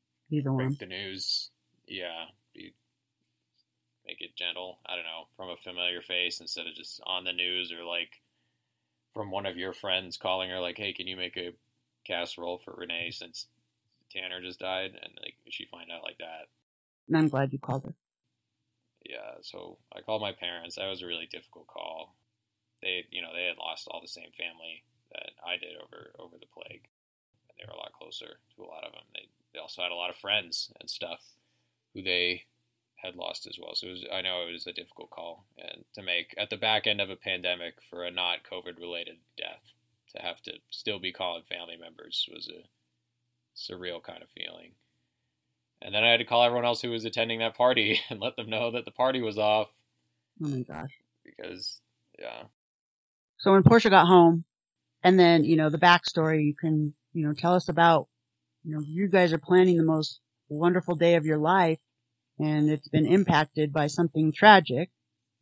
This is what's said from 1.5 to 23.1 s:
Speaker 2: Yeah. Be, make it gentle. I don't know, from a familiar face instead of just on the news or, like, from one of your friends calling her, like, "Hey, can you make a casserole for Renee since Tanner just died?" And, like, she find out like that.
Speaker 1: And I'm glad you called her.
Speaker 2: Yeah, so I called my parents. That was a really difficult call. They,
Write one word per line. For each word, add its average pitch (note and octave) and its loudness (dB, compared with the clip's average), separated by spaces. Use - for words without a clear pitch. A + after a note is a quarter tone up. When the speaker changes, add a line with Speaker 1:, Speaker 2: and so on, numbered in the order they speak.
Speaker 2:
Yeah. F2 -12
Be, - -20
make - -16
it - -18
gentle. F2 -12
I F2+ -12
don't E2+ -12
know, E2 -16
from F#2 -14
a F2 -12
familiar F2+ -8
face F2+ -6
instead E2 -10
of E2 -14
just - -18
on F#2 -8
the F2+ -8
news F2+ -6
or, E2+ -14
like, E2+ -10
from G#2 -12
one G2 -8
of F2 -10
your F#2 -8
friends F#2 -6
calling F#2 -6
her, F#2 -8
like, F2 -8
"Hey, G2+ -8
can F2+ -12
you F#2 -10
make F2+ -10
a F2 -10
casserole F2 -8
for - -16
Renee E2+ -10
since - -14
Tanner F#2 -12
just F2+ -14
died?" F#2+ -8
And, - -20
like, - -18
she - -14
find E2+ -20
out E2 -16
like E2 -16
that. D#2+ -18
Speaker 1:
And D#3+ 0
I'm D#3 2
glad C3+ -2
you C#3 -10
called C3+ -8
her. - -16
Speaker 2:
Yeah, A1+ -18
so G1+ -18
I - -18
called G#2+ -6
my G2+ -8
parents. F2 -12
That F#2+ -8
was F#2 -10
a F2+ -14
really E2+ -12
difficult E2 -20
call. D#2+ -16
They, F#2 -8